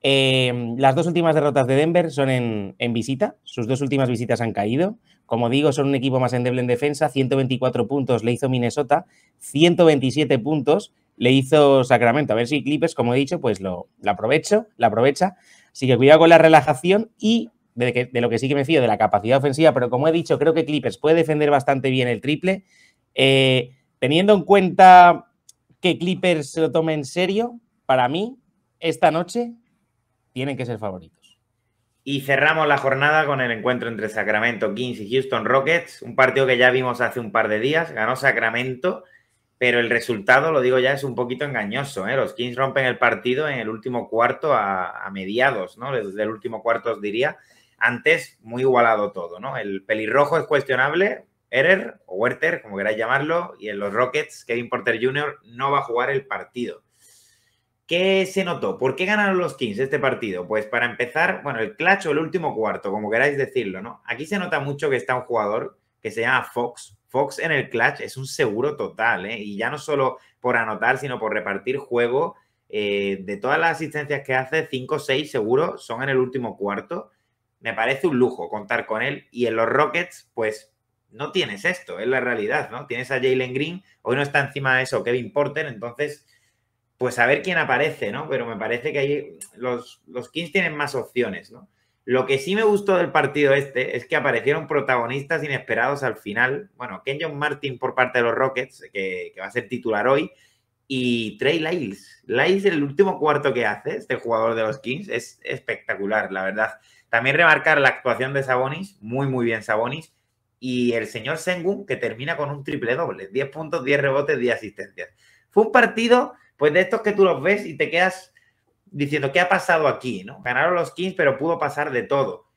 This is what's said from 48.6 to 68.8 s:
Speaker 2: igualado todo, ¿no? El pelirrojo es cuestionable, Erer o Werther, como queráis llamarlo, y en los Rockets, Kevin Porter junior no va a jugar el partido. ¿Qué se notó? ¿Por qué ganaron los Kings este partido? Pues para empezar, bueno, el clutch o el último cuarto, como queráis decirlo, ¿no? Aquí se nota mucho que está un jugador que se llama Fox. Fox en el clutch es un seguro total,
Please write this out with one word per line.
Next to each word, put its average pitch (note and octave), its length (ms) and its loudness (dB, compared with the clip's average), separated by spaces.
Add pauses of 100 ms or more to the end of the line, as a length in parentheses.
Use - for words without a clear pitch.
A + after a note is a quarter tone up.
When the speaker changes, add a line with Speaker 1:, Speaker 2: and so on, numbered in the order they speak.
Speaker 2:
igualado A#2 480 4
todo, F2 300 -12
¿no? C3+ 160 -10
El G2+ 260 -8
pelirrojo B2 560 0
es C#3+ 60 -2
cuestionable, D3 800 0 (260)
Erer D#3 460 0 (100)
o F#2 100 -12
Werther, D3+ 460 -2
como G2+ 140 -12
queráis G#2+ 220 -2
llamarlo, D3 600 -2
y G#2 120 -10
en G2+ 80 -8
los G2+ 140 -4
Rockets, B2+ 520 -4
Kevin A#2 240 -6
Porter A2+ 360 -2
junior C#3 400 -4
no B2+ 260 -6
va C#3+ 80 2
a C#3 40 -2
jugar B2 280 -2
el C3+ 160 -4
partido. G#2 580 -10 (1000)
¿Qué F#3 400 2
se F#3+ 180 -4
notó? A2 320 -4
¿Por C3 200 -2
qué F#3 100 -4
ganaron G3+ 320 0
los E3 180 -4
Kings G#2+ 220 -6
este C3+ 200 -2
partido? G#2+ 480 -4
Pues G#2+ 200 -2
para A#2+ 180 -2
empezar, B2 580 -2
bueno, C3 180 -6
el G#2+ 140 -4
clutch F#3+ 300 0
o D#3+ 60 -2
el D3 80 0
último D#3+ 360 -4
cuarto, G2+ 360 -4
como G#2+ 200 -4
queráis C3+ 280 0
decirlo, G#2+ 420 -4
¿no? A#2 240 -16
Aquí A#2+ 220 -10
se G#3 120 -4
nota D#3+ 220 -4
mucho C#3+ 300 -4
que C3 60 0
está B2 200 -2
un G#2+ 60 -6
jugador A2 560 -4 (240)
que G#2+ 80 -8
se G#2+ 100 -8
llama A#2+ 240 0
Fox. - 540 -8 (100)
Fox C#3+ 300 -4
en E3 120 -4
el C#3 200 -2
clutch A#2 320 0
es A2 160 -14
un C3 80 -12
seguro C3 500 -2
total, G#2 480 -2